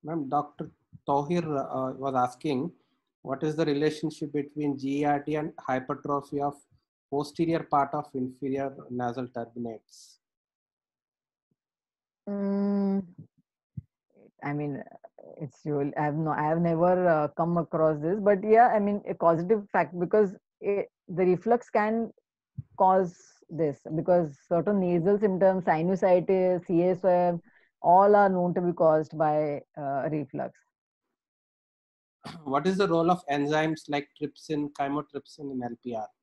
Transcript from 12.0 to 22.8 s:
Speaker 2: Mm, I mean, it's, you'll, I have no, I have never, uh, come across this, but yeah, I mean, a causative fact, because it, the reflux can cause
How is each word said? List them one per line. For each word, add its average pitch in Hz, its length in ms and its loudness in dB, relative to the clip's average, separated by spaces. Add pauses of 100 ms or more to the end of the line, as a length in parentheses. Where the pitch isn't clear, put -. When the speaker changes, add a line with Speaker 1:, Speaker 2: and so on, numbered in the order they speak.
Speaker 2:
Mm, 196 760 -2 (1400)
I 147 100 -4
mean, 147 300 -4 (580)
it's, 139 240 -12
you'll, 143 320 -2
I 156 60 -2
have 147 120 -2
no, 156 140 -2
I 147 140 -2
have 160 180 0
never, 175 460 2
uh, 156 220 2
come 170 280 -2
across 160 420 0
this, 170 200 -2
but 196 240 2
yeah, 220 240 6
I 220 100 2
mean, 202 320 -2
a 190 60 -4
causative 175 560 2
fact, 180 280 -2
because 196 360 2 (260)
it, 202 300 -4 (160)
the 185 180 -2
reflux 214 460 0
can 220 400 0 (680)
cause 190 380 4 (340)